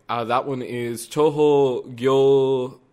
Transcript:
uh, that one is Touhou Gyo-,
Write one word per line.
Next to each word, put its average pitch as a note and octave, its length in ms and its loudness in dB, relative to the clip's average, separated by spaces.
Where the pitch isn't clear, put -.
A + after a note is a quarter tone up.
uh, A#2 180 -4
that A#2+ 200 -2
one C3+ 160 -6
is A#2+ 460 -8
Touhou C#3+ 880 2
Gyo-, C3+ 840 2